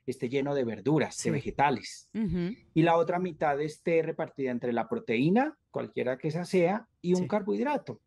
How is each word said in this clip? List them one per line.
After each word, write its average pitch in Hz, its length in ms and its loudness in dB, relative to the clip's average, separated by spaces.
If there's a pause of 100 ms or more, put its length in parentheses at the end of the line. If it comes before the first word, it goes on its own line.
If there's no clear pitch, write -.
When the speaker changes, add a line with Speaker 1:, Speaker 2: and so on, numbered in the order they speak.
Speaker 1:
esté 123 240 -4
lleno 139 260 0
de 135 80 0
verduras, 113 540 0
de - 60 -8
Speaker 2:
Sí. - 80 0
Speaker 1:
vegetales. - 800 -2
Speaker 2:
Ujú. 185 420 -2 (180)
Speaker 1:
Y 160 100 4
la 165 120 6
otra 170 240 2
mitad 156 400 0
esté 160 420 0
repartida 156 500 -4
entre 120 200 -2
la 113 160 0
proteína, 151 720 2 (120)
cualquiera 123 480 -4
que 160 120 -6
esa 165 160 -4
sea, 185 420 2 (140)
y 175 120 0
un 180 100 2
Speaker 2:
Sí. 135 40 -4
Speaker 1:
carbohidrato. 208 800 -2